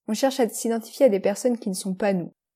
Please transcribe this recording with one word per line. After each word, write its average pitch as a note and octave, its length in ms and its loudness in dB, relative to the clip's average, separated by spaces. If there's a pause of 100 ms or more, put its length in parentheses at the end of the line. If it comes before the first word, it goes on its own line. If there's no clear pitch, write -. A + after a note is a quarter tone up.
on A3 60 -2
cherche C4+ 260 0
à A#3+ 80 4
s'identifier A3+ 600 0
à - 20 10
des G3 100 2
personnes G#3 380 0
qui G#3 120 -6
ne F#3+ 60 -4
sont F#3 200 -4
pas G3+ 180 0
nous. E3+ 180 -2 (240)